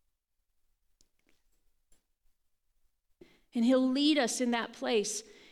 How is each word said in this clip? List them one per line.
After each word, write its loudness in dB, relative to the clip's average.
And 0
he'll 4
lead 2
us -2
in -2
that -4
place, -4